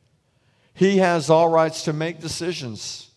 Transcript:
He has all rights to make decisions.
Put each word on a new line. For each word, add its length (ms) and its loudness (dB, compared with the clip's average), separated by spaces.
He 260 2
has 300 2
all 200 6
rights 360 0
to 80 -4
make 280 -6
decisions. 960 -10